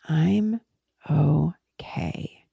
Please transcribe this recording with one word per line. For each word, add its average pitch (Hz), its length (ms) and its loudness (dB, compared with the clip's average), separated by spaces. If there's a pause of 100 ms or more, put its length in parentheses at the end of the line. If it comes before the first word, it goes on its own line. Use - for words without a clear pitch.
I'm 202 520 2 (500)
okay. - 1400 -2